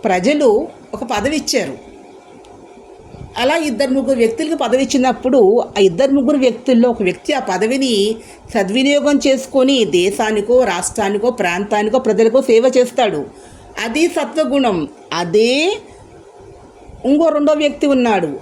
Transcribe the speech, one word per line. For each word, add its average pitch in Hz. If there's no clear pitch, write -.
ప్రజలు 233
ఒక -
పదవి 247
ఇచ్చారు. 196
అలా 262
ఇద్దరు 277
ముగ్గురు 262
వ్యక్తులకు 302
పదవి 254
ఇచ్చినప్పుడు 254
ఆ -
ఇద్దరు 196
ముగ్గురు 277
వ్యక్తుల్లో 247
ఒక 233
వ్యక్తి 190
ఆ 269
పదవిని 220
సద్వినియోగం 269
చేసుకొని 269
దేశానికో, 208
రాష్ట్రానికో, 202
ప్రాంతానికో, 208
ప్రజలకో 220
సేవ 247
చేస్తాడు. 240
అది 277
సత్వగుణం. 277
అదే 180
ఇంకో 294
రెండో 302
వ్యక్తి 294
ఉన్నాడు. 226